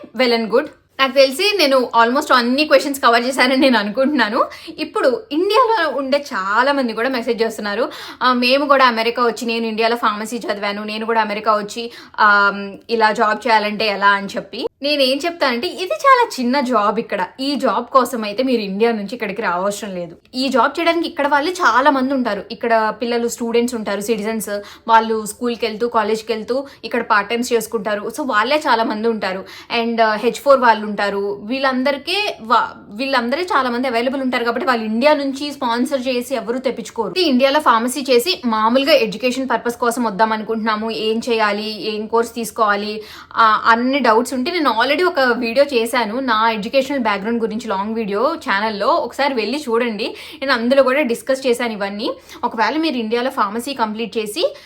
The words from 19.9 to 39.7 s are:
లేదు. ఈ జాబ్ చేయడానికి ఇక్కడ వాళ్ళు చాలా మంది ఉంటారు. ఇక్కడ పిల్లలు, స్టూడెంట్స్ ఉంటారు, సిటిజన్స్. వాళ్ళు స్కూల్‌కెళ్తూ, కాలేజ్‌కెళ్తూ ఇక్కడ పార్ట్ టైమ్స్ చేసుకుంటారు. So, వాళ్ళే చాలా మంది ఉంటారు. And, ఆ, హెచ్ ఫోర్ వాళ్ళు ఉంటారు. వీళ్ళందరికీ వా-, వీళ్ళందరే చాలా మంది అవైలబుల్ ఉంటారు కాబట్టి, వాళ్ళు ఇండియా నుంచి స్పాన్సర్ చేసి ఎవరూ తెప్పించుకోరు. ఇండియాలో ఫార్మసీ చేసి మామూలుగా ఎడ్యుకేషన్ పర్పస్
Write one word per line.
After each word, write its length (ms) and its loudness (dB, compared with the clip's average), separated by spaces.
లేదు. 220 -10
ఈ 140 -2
జాబ్ 300 2
చేయడానికి 300 0
ఇక్కడ 200 -2
వాళ్ళు 220 2
చాలా 400 4
మంది 240 2
ఉంటారు. 380 -2
ఇక్కడ 500 0
పిల్లలు, 260 -2
స్టూడెంట్స్ 460 -2
ఉంటారు, 260 -4
సిటిజన్స్. 480 -4
వాళ్ళు 380 4
స్కూల్‌కెళ్తూ, 640 -4
కాలేజ్‌కెళ్తూ 800 -2
ఇక్కడ 180 -4
పార్ట్ 280 0
టైమ్స్ 220 -4
చేసుకుంటారు. 680 -2
So, 60 -6
వాళ్ళే 300 2
చాలా 280 2
మంది 240 -2
ఉంటారు. 360 -4
And, 180 0
ఆ, 140 4
హెచ్ 300 -2
ఫోర్ 160 6
వాళ్ళు 260 4
ఉంటారు. 560 -4
వీళ్ళందరికీ 960 -2
వా-, 280 0
వీళ్ళందరే 540 -2
చాలా 280 0
మంది 180 -2
అవైలబుల్ 340 -2
ఉంటారు 220 -2
కాబట్టి, 220 -2
వాళ్ళు 180 0
ఇండియా 300 2
నుంచి 380 -4
స్పాన్సర్ 560 -2
చేసి 260 -4
ఎవరూ 240 -4
తెప్పించుకోరు. 600 -6
ఇండియాలో 420 2
ఫార్మసీ 500 2
చేసి 340 2
మామూలుగా 480 2
ఎడ్యుకేషన్ 580 0
పర్పస్ 260 -2